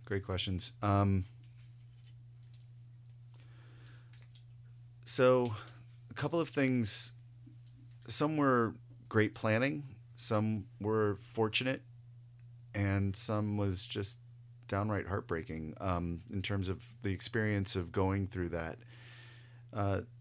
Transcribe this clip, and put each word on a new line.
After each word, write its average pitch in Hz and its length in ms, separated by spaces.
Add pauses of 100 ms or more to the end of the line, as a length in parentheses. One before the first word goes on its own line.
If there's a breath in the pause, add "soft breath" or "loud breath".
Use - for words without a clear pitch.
great 98 180
questions. 92 580
Um, 98 440 (3750 loud breath)
so 127 500 (540 loud breath)
a - 40
couple 151 260
of 160 100
things. 127 640 (920)
Some 156 300
were 123 380 (340)
great 107 260
planning, 135 600 (200)
some 107 500 (140)
were 104 420
fortunate, 113 600 (880)
and 98 420
some 107 420
was 98 280
just - 340 (480)
downright 101 400
heartbreaking, 80 760
um, 87 400 (100)
in 98 100
terms 95 280
of - 160 (160)
the 101 100
experience 104 640
of 85 160
going 95 360
through 90 220
that. 82 300 (920 loud breath)
Uh, 101 280 (200)